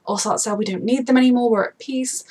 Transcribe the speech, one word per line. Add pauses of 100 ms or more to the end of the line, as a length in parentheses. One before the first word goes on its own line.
or
start
to
say,
"We
don't
need
them
anymore,
we're
at
peace"?